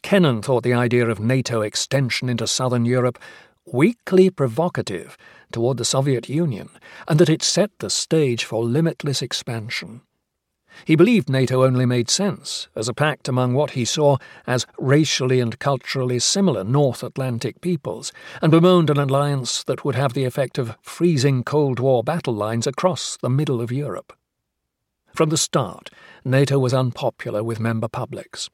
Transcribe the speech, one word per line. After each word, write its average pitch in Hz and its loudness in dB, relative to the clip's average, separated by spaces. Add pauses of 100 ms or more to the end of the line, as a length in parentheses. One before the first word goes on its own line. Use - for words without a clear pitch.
Kennan 156 2
thought 120 0
the 123 0
idea 120 2
of 101 -2
nato 120 0
extension 127 -2
into 113 -4
southern 123 0
Europe 123 0 (480)
weakly 185 4
provocative 123 -4 (340)
toward 120 0
the 113 -4
Soviet 135 0
Union, 139 -4 (380)
and 151 2
that 170 6
it 156 0
set - 0 (100)
the 104 -8
stage 139 0
for 113 -2
limitless 147 -2
expansion. 117 -8 (800)
He 156 4
believed 190 6
nato 131 2
only 127 4
made 123 0
sense - -4
as 110 -4
a 127 -6
pact 147 -2
among 127 0
what 143 0
he 123 -2
saw 143 2 (280)
as 123 -2 (120)
racially 135 2
and 117 -4
culturally 127 -2
similar 165 0
North 127 2
Atlantic 127 -6
peoples, 143 -6 (280)
and 160 4
bemoaned 170 6
an 147 2
alliance 139 0
that - -4
would 135 -2
have 135 0
the 135 -2
effect 127 -4
of 113 -6
freezing 139 2
Cold 135 0
War 127 2
battle 143 -4
lines 113 -2
across - -2
the 131 -4
middle 135 0
of 120 -6
Europe. 127 -8 (1000)
From 160 0
the 160 0
start, - -4 (340)
nato 139 2
was 127 2
unpopular 120 -2
with 117 -4
member 113 -2
publics. - -10